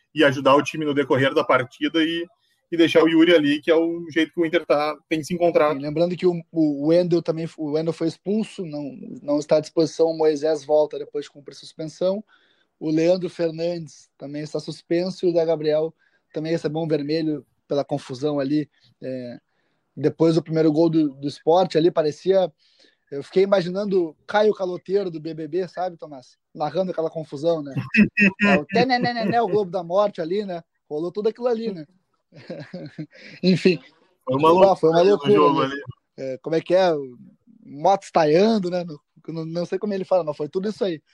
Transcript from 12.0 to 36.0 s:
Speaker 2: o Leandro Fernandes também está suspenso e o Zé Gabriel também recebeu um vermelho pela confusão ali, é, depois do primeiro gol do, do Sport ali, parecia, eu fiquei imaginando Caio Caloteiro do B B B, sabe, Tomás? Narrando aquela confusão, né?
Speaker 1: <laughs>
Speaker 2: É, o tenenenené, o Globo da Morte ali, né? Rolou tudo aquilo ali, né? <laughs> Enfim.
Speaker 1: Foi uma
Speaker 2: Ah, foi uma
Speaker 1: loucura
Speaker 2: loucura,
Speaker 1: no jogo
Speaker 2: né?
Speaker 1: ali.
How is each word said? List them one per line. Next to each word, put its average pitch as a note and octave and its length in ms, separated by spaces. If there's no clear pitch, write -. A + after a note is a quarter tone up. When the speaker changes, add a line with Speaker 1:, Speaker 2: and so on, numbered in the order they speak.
Speaker 2:
o D#3 120
Leandro E3+ 380
Fernandes E3 880
também D3 260
está D#3 160
suspenso F3 680
e F3+ 40
o E3+ 40
Zé E3 120
Gabriel D#3 480
também D#3+ 200
recebeu D#3+ 300
um E3 60
vermelho D3+ 560
pela C#3+ 160
confusão C#3+ 560
ali, C#3+ 300
é, B2+ 360
depois D#3+ 400
do E3 80
primeiro D#3+ 280
gol D#3+ 200
do, D#3 240
do C#3 120
Sport E3+ 480
ali, E3 160
parecia, E3+ 600
eu C#3+ 120
fiquei F#3 200
imaginando F#3+ 720
Caio G#3+ 280
Caloteiro F#3 580
do D#3+ 80
B D#3+ 140
B D#3 140
B, E3+ 200
sabe, F3 300
Tomás? C#3+ 400
Narrando D#3+ 380
aquela D#3+ 180
confusão, D#3 520
né? C#3 140
Speaker 1:
<laughs> G3+ 720
Speaker 2:
É, G3+ 100
o D3+ 80
tenenenené, A#3+ 760
o G#3 60
Globo F#3+ 240
da F3+ 120
Morte F#3+ 380
ali, F#3+ 240
né? F3 180
Rolou D#3+ 220
tudo G#3 180
aquilo A#3+ 180
ali, A3+ 260
né? D#3+ 120
<laughs> - 380
Enfim. F3+ 360
Speaker 1:
Foi C3 120
uma F3 340
Speaker 2:
Ah, F3+ 40
foi D#3+ 140
uma E3 120
Speaker 1:
loucura F3+ 320
Speaker 2:
loucura, - 0
Speaker 1:
no - 20
jogo D3+ 140
Speaker 2:
né? C3+ 40
Speaker 1:
ali. C#3 160